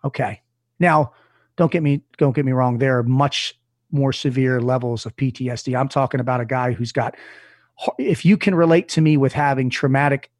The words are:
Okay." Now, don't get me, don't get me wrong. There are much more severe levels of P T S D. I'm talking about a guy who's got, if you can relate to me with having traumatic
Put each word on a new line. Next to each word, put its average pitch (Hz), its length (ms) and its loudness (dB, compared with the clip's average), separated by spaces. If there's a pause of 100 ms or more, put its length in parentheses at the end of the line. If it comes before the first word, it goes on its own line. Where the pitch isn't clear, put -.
Okay." 113 360 -4 (380)
Now, 156 320 2 (460)
don't 135 140 2
get 170 120 -2
me, 143 180 0 (160)
don't 139 160 2
get 143 120 -2
me 131 80 0
wrong. 127 240 2
There 131 200 0
are 120 60 0
much 131 560 0 (320)
more 135 220 0
severe 127 480 0
levels 123 440 -2
of 117 120 -12
P 131 140 -2
T 123 180 -6
S 120 140 -8
D. 127 120 -4
I'm 131 140 -2
talking 135 320 -2
about 123 180 -2
a 120 60 -4
guy 127 260 -2
who's 117 220 -6
got, 117 220 -2 (840)
if 214 260 -2
you 190 140 6
can 190 180 0
relate 165 340 4
to 160 120 -2
me 156 160 4
with 135 160 2
having 135 360 0
traumatic 139 720 0